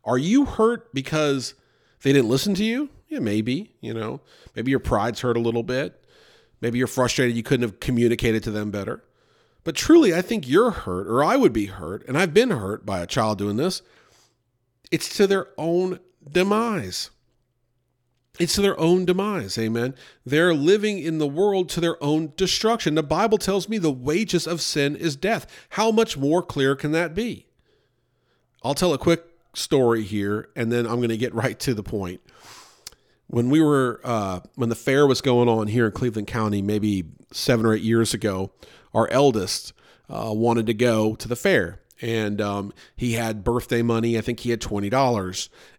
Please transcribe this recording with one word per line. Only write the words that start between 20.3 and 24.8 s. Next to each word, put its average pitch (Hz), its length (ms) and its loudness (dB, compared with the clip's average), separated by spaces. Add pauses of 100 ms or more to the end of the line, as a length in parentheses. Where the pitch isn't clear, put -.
living 196 460 2
in 160 180 -6
the 151 100 0
world 185 420 0
to 170 120 -4
their 165 220 -2
own 151 340 0
destruction. 190 560 0
The 160 80 2
Bible 180 380 2
tells 190 280 -2
me 220 120 -2
the 160 120 2
wages 151 540 -2
of 160 160 -4
sin 147 340 -2